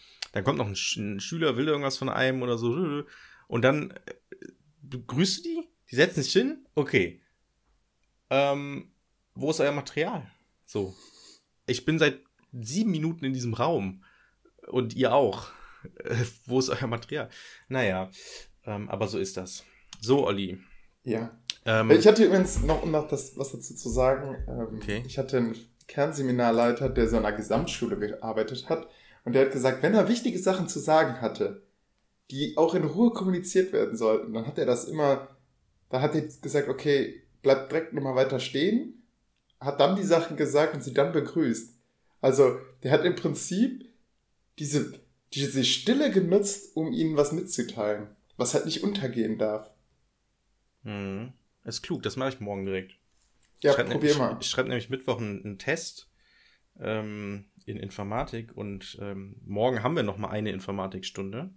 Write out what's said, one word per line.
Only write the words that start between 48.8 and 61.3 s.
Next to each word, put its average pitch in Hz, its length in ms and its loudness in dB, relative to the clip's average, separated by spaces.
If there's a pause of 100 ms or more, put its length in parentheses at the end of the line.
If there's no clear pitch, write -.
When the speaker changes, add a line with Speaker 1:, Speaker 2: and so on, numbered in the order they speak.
Speaker 2:
untergehen 120 560 -2
darf. 107 320 -4 (1120)
Speaker 1:
Mhm. 104 500 -8 (320)
Ist - 180 -8
klug, 165 200 -6
das 104 140 -4
mache 131 140 -4
ich 127 100 -10
morgen 101 240 -6
direkt. 95 280 -6 (680)
Speaker 2:
Ja, 147 100 4
Speaker 1:
Ich 131 60 6
schreib 117 120 0
ne-, 139 60 -2
Speaker 2:
probier 147 180 2
Speaker 1:
ich, 147 60 0
Speaker 2:
mal. 123 220 0
Speaker 1:
ich - 80 -6
schreib - 180 0
nämlich 120 220 -6
Mittwoch 127 300 -4
einen, 104 260 -6
einen 101 140 -10
Test, - 500 -6 (720)
ähm, 104 680 -6 (180)
in 104 140 -10
Informatik 113 800 -8
und, 101 440 -10
ähm, 98 440 -10
morgen 107 380 0
haben 147 140 0
wir 131 80 0
noch 98 140 -4
mal 104 100 -4
eine 107 240 -2
Informatikstunde. 98 1040 -8